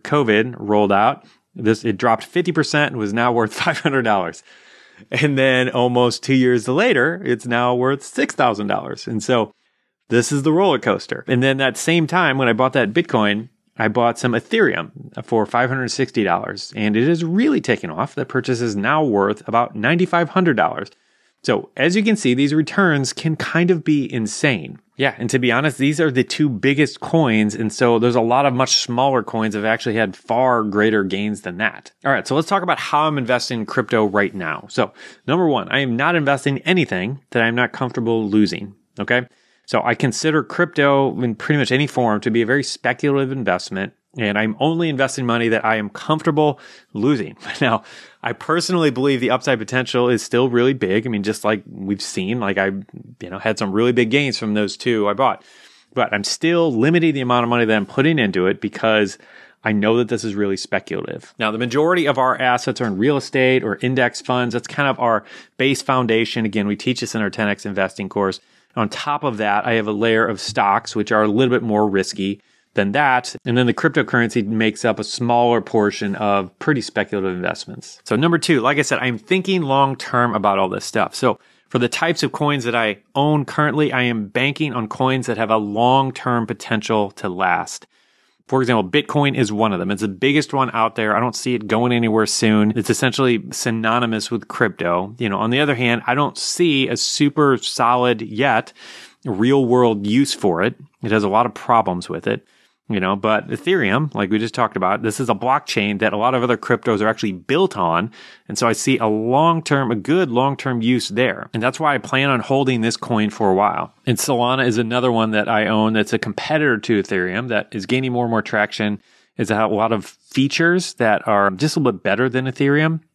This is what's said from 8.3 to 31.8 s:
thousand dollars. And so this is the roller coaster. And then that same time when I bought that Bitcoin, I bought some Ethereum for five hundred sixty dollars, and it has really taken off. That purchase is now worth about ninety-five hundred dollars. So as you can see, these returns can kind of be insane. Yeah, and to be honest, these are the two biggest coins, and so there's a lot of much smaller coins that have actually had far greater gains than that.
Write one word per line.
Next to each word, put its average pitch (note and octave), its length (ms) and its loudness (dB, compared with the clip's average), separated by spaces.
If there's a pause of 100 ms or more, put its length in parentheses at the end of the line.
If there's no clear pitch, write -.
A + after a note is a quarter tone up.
thousand G#2 360 0
dollars. - 400 -6
And A2+ 120 -4
so A2+ 320 0 (560)
this A#2 220 2
is C#3 140 0
the D#3 80 4
roller E3+ 260 4
coaster. - 480 -2
And B2+ 160 2
then C3+ 140 2
that C3+ 200 0
same E3 300 2
time D#3 320 2
when C3 100 4
I A#2 40 4
bought B2+ 220 2
that A2+ 180 2
Bitcoin, A2+ 560 0 (280)
I A2 120 0
bought A#2 320 0
some A#2+ 140 0
Ethereum A2+ 560 0 (340)
for A2 220 0
five B2 220 0
hundred B2+ 220 -4
sixty B2 320 -2
dollars, F#2+ 540 -2
and G#2+ 200 0
it B2 120 2
has E3 160 0
really A3 360 0
taken G2+ 300 -2
off. F#2+ 240 -6
That C3 140 -6
purchase B2 320 -2
is A2+ 160 -2
now C3 260 0
worth G#2 460 0
about A#2 260 0
ninety-five E3+ 540 0
hundred F3 280 2
dollars. G2 340 -2 (520)
So G#2 320 -2
as E3+ 220 2
you A3 60 2
can G#3+ 140 2
see, B2+ 180 2
these C#3 180 2
returns D3+ 600 2
can D#3+ 200 -2
kind F3 360 0
of E3+ 120 2
be C#3+ 300 0
insane. A#2 680 -2 (200)
Yeah, C#3 180 0
and A#2+ 140 -6
to C3+ 80 0
be B2 120 2
honest, C3+ 280 0
these C#3+ 200 0
are D#3+ 120 2
the B2+ 120 0
two D3 280 0
biggest C3+ 500 0
coins, A2 540 2
and A2 180 -4
so A#2 260 2
there's A#2+ 160 2
a B2 60 4
lot A#2+ 240 2
of C3+ 80 2
much B2+ 240 0
smaller B2+ 460 0
coins A2 320 -4
that G#2 60 -4
have A2 120 0
actually A2+ 220 -2
had G#2+ 200 0
far B2 500 0
greater G#2 380 2
gains G2 380 -4
than F2 160 -12
that. - 360 -6 (120)